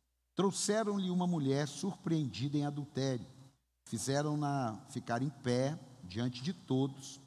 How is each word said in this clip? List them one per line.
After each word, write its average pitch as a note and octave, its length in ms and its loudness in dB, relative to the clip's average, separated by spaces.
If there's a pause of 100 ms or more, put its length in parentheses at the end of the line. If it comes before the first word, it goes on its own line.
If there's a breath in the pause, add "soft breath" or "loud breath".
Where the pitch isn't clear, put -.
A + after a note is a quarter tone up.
(340)
trouxeram-lhe G3+ 760 2
uma F3+ 180 2
mulher C#3+ 400 2
surpreendida D3 880 -2
em C#3+ 80 2
adultério. C3+ 600 -2 (580)
Fizeram-na C#3 920 0 (100)
ficar A#2+ 320 -2
em C#3+ 80 0
pé C3 480 0 (260)
diante A#2+ 380 -2
de F3 120 -2
todos - 720 -2